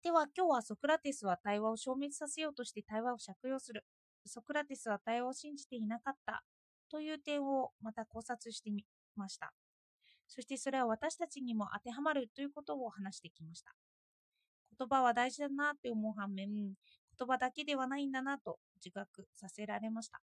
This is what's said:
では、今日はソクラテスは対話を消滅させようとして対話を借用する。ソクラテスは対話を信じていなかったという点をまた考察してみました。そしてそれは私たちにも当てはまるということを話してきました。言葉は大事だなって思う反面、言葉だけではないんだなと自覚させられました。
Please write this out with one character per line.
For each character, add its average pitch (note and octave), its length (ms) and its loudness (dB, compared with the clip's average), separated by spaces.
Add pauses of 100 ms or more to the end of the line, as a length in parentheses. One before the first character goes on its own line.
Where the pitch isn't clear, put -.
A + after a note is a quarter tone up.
で E4+ 100 2
は、 D#4+ 240 8
今 F#4 120 6
日 - 20 6
は B3+ 120 6
ソ G#3+ 160 -8
ク - 100 0
ラ D4+ 100 8
テ C#4+ 140 0
ス C4+ 140 -4
は F#3 120 4
対 G#3 220 2
話 A3 120 2
を A3+ 60 0
消 C4 180 -2
滅 C#4+ 180 -2
さ D4 160 -6
せ D#4 120 -2
よ D#4 100 0
う C#4+ 40 -12
と B3 80 -4
し - 80 -8
て G#3 100 -6
対 G#3+ 200 -2
話 B3 120 0
を A#3+ 40 -4
借 G3 260 -10
用 C4 160 0
す B3 140 -14
る。 A3 100 -6 (420)
ソ - 160 -12
ク C#4+ 120 -8
ラ D4 100 2
テ C#4+ 120 -6
ス - 120 -6
は G#3 120 2
対 A#3 220 0
話 B3 60 0
を C4 60 -2
信 D4 240 -10
じ C#4 100 -14
て C4 80 -8
い A3+ 100 0
な A3+ 140 -2
か C4+ 120 -4
っ - 20 -2 (120)
た - 180 -4 (460)
と D4+ 120 -4
い D#4 120 -2
う D4+ 60 -4
点 D4 260 0
を C4+ 260 2 (100)
ま A3 100 -6
た A3 140 -6
考 - 160 -10
察 A#3 300 -6
し - 100 -10
て G#3+ 100 -4
み G3+ 140 -2 (300)
ま G3 120 -6
し - 100 -10
た。 - 160 -10 (760)
そ - 140 -12
し - 60 -8
て C4+ 100 -4
そ C4+ 140 -2
れ C4+ 80 4
は B3 80 6
私 A#3 300 0
た E4+ 100 -2
ち C#4+ 140 -8
に A#3+ 120 0
も G#3 200 2
当 G#3 80 -4
て A#3+ 100 -8
は A#3+ 100 -4
ま D4+ 120 4
る B3+ 200 0
と - 80 -8
い C#4+ 40 -2
う C#4+ 60 -4
こ D4 120 -10
と D4 140 -4
を B3 120 -2
話 F#3+ 280 -8
し - 20 -12
て E3 100 -16
き - 140 -18
ま D#3+ 100 -14
し - 80 -16
た。 - 120 -20 (1040)
言 C4 80 0
葉 C4 140 6
は A#3+ 120 8
大 A#3+ 160 6
事 C4 120 -6
だ C#4+ 80 0
な C#4+ 240 2
っ - 20 -4
て B3+ 160 -4
思 A3 180 0
う A3 40 -4
反 G3+ 200 -4
面、 G3 200 -4
言 G3+ 220 -2 (520)
葉 B3+ 100 4
だ B3+ 140 2
け D4 140 -6
で D4 100 0
は C4 100 2
な C4+ 120 0
い C#4+ 100 0
ん C4+ 40 -2
だ C4 100 0
な C#4 180 -2
と - 200 -8 (160)
自 - 160 -16
覚 G3 440 -12
さ F#3+ 140 -14
せ G#3 160 -8
ら G#3 120 -2
れ G#3+ 120 -2
ま A3 120 -4
し A3 60 -10
た。 - 140 -16 (120)